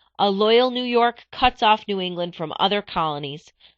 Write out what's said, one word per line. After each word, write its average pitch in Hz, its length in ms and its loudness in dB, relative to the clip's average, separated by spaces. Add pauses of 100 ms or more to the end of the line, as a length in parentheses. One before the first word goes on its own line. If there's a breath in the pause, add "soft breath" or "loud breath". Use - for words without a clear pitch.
(180)
A 202 120 2
loyal 220 400 4
New 247 120 -6
York 240 480 0
cuts - 320 -2
off 214 240 2
New 196 140 -4
England 175 340 -6
from 156 240 -8
other 202 240 0
colonies. 151 720 -6 (260 soft breath)